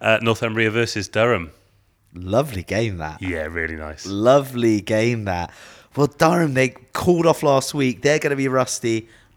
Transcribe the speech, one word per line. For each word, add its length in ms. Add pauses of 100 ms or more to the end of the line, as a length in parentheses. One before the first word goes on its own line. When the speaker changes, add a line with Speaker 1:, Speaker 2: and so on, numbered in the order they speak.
Speaker 1:
Uh, 200
Northumbria 500
versus 360
Durham. 440 (640)
Speaker 2:
Lovely 480
game, 340
that. 240
Speaker 1:
Yeah, 300
really 240
nice. 320
Speaker 2:
Lovely 720
game, 440
that. 260 (440)
Well, 120
Durham, 480
they 140
called 580
off 160
last 320
week. 260
They're 180
gonna 160
be 120
rusty. 640 (280)